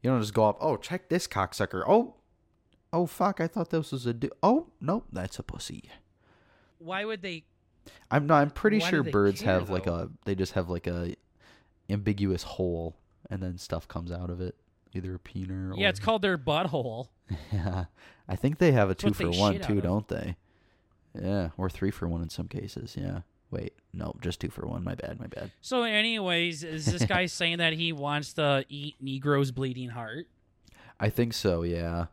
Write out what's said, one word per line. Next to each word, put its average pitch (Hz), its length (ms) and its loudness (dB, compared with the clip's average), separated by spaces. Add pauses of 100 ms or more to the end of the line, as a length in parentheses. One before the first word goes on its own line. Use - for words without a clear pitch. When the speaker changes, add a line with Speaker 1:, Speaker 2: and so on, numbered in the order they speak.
Speaker 1:
You 123 80 2
don't 127 100 4
just 104 140 -2
go 110 140 8
up, 101 120 2
"Oh, 147 160 2
check - 320 -8
this 180 180 0
cocksucker. 95 600 -2
Oh, 233 300 4 (760)
oh, 175 140 2
fuck, 190 340 0
I 160 60 2
thought 170 240 -4
this 160 220 -2
was 131 140 -4
a 120 60 0
du-, 117 180 -4 (120)
oh, 262 240 6 (160)
nope, 190 300 -2
that's 92 260 -6
a - 40 -8
pussy." - 420 -12 (960)
Speaker 2:
Why 185 280 -6
would 220 160 -6
they 170 220 -8 (640)
Speaker 1:
I'm, 143 160 2
no, 156 80 6
I'm 143 160 6
pretty 214 300 4
Speaker 2:
Why 175 100 2
Speaker 1:
sure 175 100 4
Speaker 2:
do 131 40 2
they 156 80 -4
Speaker 1:
birds 101 280 4
Speaker 2:
care, 92 180 4
Speaker 1:
have, 90 120 0
like, 90 140 0
Speaker 2:
though? 87 100 2
Speaker 1:
a, 85 140 -4 (180)
they 101 80 0
just 92 180 0
have, 90 160 0
like, 87 180 -4
a 87 280 -2 (760)
ambiguous 98 520 2
hole, 85 540 -2 (340)
and 95 120 -4
then 90 160 -4
stuff - 300 -6
comes 87 240 -6
out 87 180 -6
of 87 100 -6
it. 90 140 -6 (380)
Either 92 220 -6
a 90 40 -10
peener 92 540 -8
or 95 60 -8
Speaker 2:
Yeah, 196 100 4
it's - 120 -2
called 220 220 0
their 190 160 2
butthole. 131 680 -2 (200)
Speaker 1:
<laughs> - 240 -8
Yeah. 92 320 -2 (440)
I 92 80 -4
think 143 220 0
they 170 140 8
have 107 160 6
a 92 40 2
Speaker 2:
It's - 120 -4
what 104 120 4
they 92 80 -2
Speaker 1:
two-for-one, 90 300 4
Speaker 2:
shit 85 80 -4
out - 60 -6
Speaker 1:
too, 104 100 2
Speaker 2:
of. 95 40 0
Speaker 1:
don't 95 260 0
they? - 280 -6 (840)
Yeah, 92 380 -2
or 92 140 -2
three-for-one 85 520 -2
in 85 60 -6
some - 200 -8
cases, - 500 -10
yeah. 92 220 -6 (300)
Wait, - 220 -8 (220)
no, - 260 -6
just 85 200 -6
two-for-one. - 440 -6
My 90 100 -4
bad, - 240 -10
my - 80 -12
bad. - 240 -10 (120)
Speaker 2:
So 254 200 -2
anyways, 196 840 0
is 156 200 -6
this 175 200 2
Speaker 1:
<laughs> - 20 2
Speaker 2:
guy 185 200 4
saying 170 320 0
that 165 140 4
he 165 200 -2
wants 147 420 -2
to 143 340 2
eat 143 320 -10
Negro's 135 500 2
bleeding 127 400 -4
heart? 117 360 -10 (760)
Speaker 1:
I 104 80 4
think 117 240 2
so, 85 300 2
yeah. 85 500 0